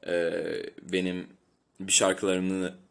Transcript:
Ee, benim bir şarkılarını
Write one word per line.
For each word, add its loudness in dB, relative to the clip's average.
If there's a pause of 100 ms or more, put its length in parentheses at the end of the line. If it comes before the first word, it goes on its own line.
Ee, 0 (400)
benim 0 (540)
bir -4
şarkılarını 2 (160)